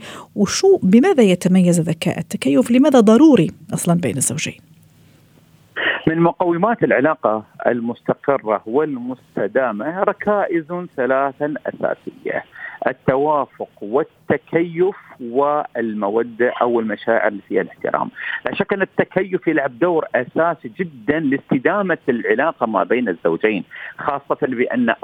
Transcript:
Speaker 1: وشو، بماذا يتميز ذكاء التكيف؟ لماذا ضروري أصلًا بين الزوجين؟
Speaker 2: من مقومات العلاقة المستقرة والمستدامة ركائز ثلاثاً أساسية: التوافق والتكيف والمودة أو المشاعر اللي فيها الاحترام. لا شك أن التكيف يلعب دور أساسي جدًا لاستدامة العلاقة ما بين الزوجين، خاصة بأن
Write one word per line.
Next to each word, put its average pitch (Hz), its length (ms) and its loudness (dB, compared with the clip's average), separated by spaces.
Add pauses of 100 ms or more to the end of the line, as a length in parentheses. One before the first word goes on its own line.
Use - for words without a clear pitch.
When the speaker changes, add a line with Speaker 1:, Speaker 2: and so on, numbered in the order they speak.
(360)
Speaker 1:
وشو، 349 460 4
بماذا 254 400 6
يتميز 180 580 4
ذكاء 165 380 -2
التكيف؟ 262 520 0
لماذا 262 300 6
ضروري 220 500 6 (240)
أصلًا 170 200 0
بين 170 220 -2
الزوجين؟ - 380 -4 (1500)
Speaker 2:
من 160 140 0
مقومات 175 600 0
العلاقة 117 600 0 (220)
المستقرة 117 1000 -2
والمستدامة 127 1300 -4
ركائز 202 640 -2 (320)
ثلاثاً 135 580 -2 (120)
أساسية: - 760 -8 (420)
التوافق 131 840 -2 (140)
والتكيف 160 1120 -2 (260)
والمودة 117 1300 -2 (100)
أو 120 180 0
المشاعر 110 480 0
اللي 101 200 -8
فيها - 140 0
الاحترام. - 480 -4 (360)
لا - 80 -6
شك - 180 -2
أن 196 100 -2
التكيف 185 680 -2
يلعب 139 300 -2
دور 165 260 0 (100)
أساسي 151 640 -2
جدًا 147 420 -4
لاستدامة 156 800 -2 (100)
العلاقة 120 580 0
ما 98 180 2
بين 113 240 0
الزوجين، 87 560 -2 (340)
خاصة 143 440 -6
بأن 123 600 -2